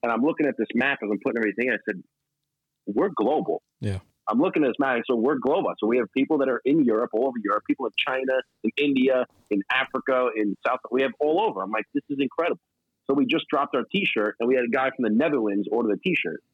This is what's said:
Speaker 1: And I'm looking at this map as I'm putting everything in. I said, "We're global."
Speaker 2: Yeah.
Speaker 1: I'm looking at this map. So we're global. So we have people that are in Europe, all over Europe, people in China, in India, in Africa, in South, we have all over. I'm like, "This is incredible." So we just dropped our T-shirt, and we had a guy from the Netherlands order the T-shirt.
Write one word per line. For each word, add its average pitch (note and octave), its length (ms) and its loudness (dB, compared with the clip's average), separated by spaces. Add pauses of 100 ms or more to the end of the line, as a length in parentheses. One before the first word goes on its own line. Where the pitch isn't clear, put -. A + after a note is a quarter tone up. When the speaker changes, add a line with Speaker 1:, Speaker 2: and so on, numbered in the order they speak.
Speaker 1:
And A#2+ 80 0
I'm A2+ 120 0
looking D3+ 240 2
at B2+ 100 -2
this A2 180 -2
map C3 280 0
as G#2 80 -4
I'm G#2 120 -2
putting A2+ 160 -2
everything A2 300 0
in. A#2+ 60 0
I G2+ 100 -4
said, G2 180 -6 (840)
"We're C3+ 240 0
global." C#3 520 -2 (180)
Speaker 2:
Yeah. G2 180 -4 (300)
Speaker 1:
I'm A2 120 2
looking F3 240 2
at C3+ 40 4
this A2+ 100 -2
map. C3 280 0
So B2 100 2
we're B2+ 220 2
global. B2+ 400 0
So G#2+ 80 -2
we A#2+ 120 2
have A#2 140 0
people C#3+ 260 2
that C3+ 100 2
are A#2+ 160 0
in C#3+ 200 4
Europe, A2+ 280 2
all A#2 140 2
over B2+ 160 -2
Europe, G2+ 240 -2
people C#3 200 -2
in G#2+ 120 -4
China, C3 420 -2 (220)
in A#2 140 -2
India, C3 500 2 (240)
in G2 120 0 (100)
Africa, B2+ 640 0
in G#2 200 -2 (100)
South, B2+ 120 0 (120)
we C3 120 2
have C3 80 0 (100)
all D3+ 220 2
over. D3 200 -2
I'm F#2+ 80 -6
like, A2 220 -4
"This C#3+ 160 -4
is C#3 120 -4
incredible." E3 400 -2 (480)
So C#3 60 2
we C#3 120 4
just D3+ 220 -2
dropped C#3+ 260 -2
our A#2+ 180 0
T-shirt, A2 480 0
and A#2 80 0
we C3 60 4
had B2+ 100 2
a A#2 40 -4
guy C3 280 0
from B2+ 60 -4
the A2 80 2
Netherlands G#2+ 600 2
order A#2 180 0
the G2+ 100 0
T-shirt. E2+ 440 -4 (120)